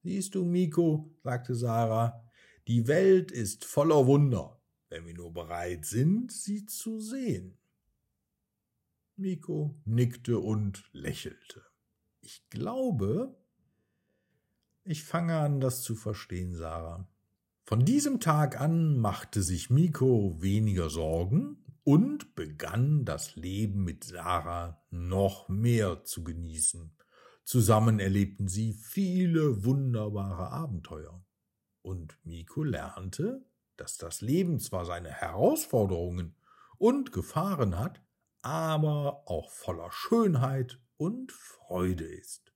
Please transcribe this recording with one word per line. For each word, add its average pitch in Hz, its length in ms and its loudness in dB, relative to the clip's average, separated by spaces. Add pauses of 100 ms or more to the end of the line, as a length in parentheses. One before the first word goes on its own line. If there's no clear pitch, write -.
„Siehst 185 320 -6
du, 185 100 -2
Miko“, 170 760 2
sagte 123 320 -4
Sarah, 117 720 0 (440)
„die 117 180 4
Welt 185 460 6
ist 107 320 -6
voller 147 420 6
Wunder, 139 560 4 (260)
wenn 85 160 -14
wir 85 100 -14
nur 87 180 -14
bereit 85 520 -8
sind, 170 460 0
sie 208 340 -8
zu 220 360 -10
sehen.“ 214 580 -6 (1600)
Miko 156 680 -4
nickte 120 540 2
und 104 540 -2
lächelte. - 760 -10 (540)
„Ich - 300 -20
glaube, 196 880 -2 (1500)
ich 160 180 -4
fange 170 360 0
an, 143 220 2
das 127 220 0
zu 113 140 -4
verstehen, 90 580 -6
Sarah.“ 82 540 -8 (560)
Von 117 200 4
diesem 277 360 4
Tag 151 400 2
an 160 360 4
machte 104 460 0
sich 87 280 -2
Miko 127 680 4
weniger 95 480 2
Sorgen 85 760 0 (180)
und 240 540 4
begann, 113 680 0
das 78 300 -6
Leben 98 480 -4
mit 87 220 -4
Sarah 85 840 -6
noch 92 580 0
mehr 104 560 2
zu - 180 -8
genießen. 82 720 -4 (460)
Zusammen 110 560 6
erlebten 98 480 0
sie 107 260 -2
viele 165 920 0
wunderbare 107 880 -2
Abenteuer. 90 720 -10 (580)
Und 85 420 -10
Miko 85 380 -10
lernte, 151 840 -6 (320)
dass - 220 -12
das 85 220 -10
Leben 156 400 0
zwar 90 240 -6
seine 87 260 -8
Herausforderungen 90 1300 0 (420)
und 254 340 2
Gefahren 101 640 -2
hat, 127 220 -6 (420)
aber 151 840 0
auch 80 240 -4
voller 85 400 -8
Schönheit 135 880 2 (160)
und 240 360 -4
Freude 90 720 -4
ist. - 520 -16